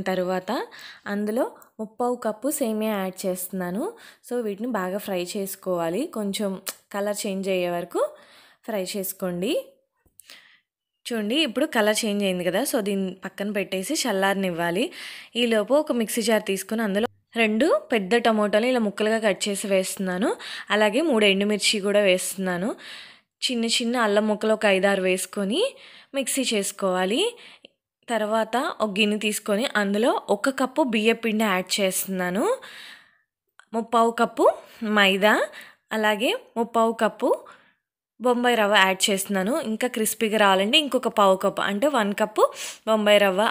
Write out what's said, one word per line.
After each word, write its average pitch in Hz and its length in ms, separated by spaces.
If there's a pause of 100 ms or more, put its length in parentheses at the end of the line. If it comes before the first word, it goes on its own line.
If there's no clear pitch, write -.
తర్వాత 185 420 (600)
అందులో 214 320 (340)
ముప్పావు 247 360 (100)
కప్పు 220 340
సేమియా 220 400
యాడ్ 190 240
చేస్తున్నాను. 185 600 (440)
So 240 180
వీటిని 208 320
బాగా 185 300
ఫ్రై 190 120 (140)
చేసుకోవాలి, 185 720 (140)
కొంచెం 202 360 (420)
కలర్ 202 280
చేంజ్ 190 320
అయ్యే 175 200
వరకు 180 280 (680)
ఫ్రై 208 140 (100)
చేసుకోండి. 185 580 (1600)
చూడండి, 226 300 (100)
ఇప్పుడు 254 260
కలర్ 214 280
చేంజ్ 202 260
అయింది 180 200
కదా, 185 120 (100)
so 262 80 (100)
దీన్ని 190 220 (160)
పక్కన 202 320
పెట్టేసి 190 360 (100)
చల్లారనివ్వాలి. 190 840 (560)
ఈలోపు 226 400
ఒక 285 200
మిక్సీ 220 260
జార్ 214 240
తీసుకుని 220 340
అందులో 202 180 (360)
రెండు 220 240 (260)
పెద్ద 208 240 (100)
టమోటాలు 214 440
ఇలా 254 160
ముక్కలుగా 214 400
కట్ 202 200
చేసి 202 260
వేస్తున్నాను. 190 580 (440)
అలాగే 214 260 (100)
మూడు 220 220
ఎండుమిర్చి 202 440 (100)
కూడా 202 220
వేస్తున్నాను. 185 600 (760)
చిన్న 233 200 (100)
చిన్న 240 200 (100)
అల్లం 208 240
ముక్కలు 214 280
ఒక 220 80 (100)
ఐదారు 190 320
వేసుకొని 196 540 (560)
మిక్సీ 269 340
చేసుకోవాలి. 196 720 (920)
తర్వాత 220 420 (280)
ఒక 220 60 (100)
గిన్నె 208 260
తీసుకొని 214 420 (140)
అందులో 208 320 (220)
ఒక 262 260
కప్పు 262 220 (120)
బియ్య 220 200 (100)
పిండి 220 260
యాడ్ 185 260
చేస్తున్నాను. 190 680 (1300)
ముప్పావు 233 460
కప్పు 233 260 (520)
మైదా, 196 360 (600)
అలాగే 214 360 (260)
ముప్పావు 226 440
కప్పు 226 280 (920)
బొంబాయి 247 340
రవ్వ 208 240
యాడ్ 190 220
చేస్తున్నాను. 196 460 (180)
ఇంకా 220 260
క్రిస్పీగా 220 480
రావాలంటే 196 400
ఇంకొక 247 340
పావు 196 240
కప్పు, 196 200 (100)
అంటే 202 240
వన్ 208 160 (100)
కప్పు 214 220 (440)
బొంబాయి 208 360
రవ్వ, 190 280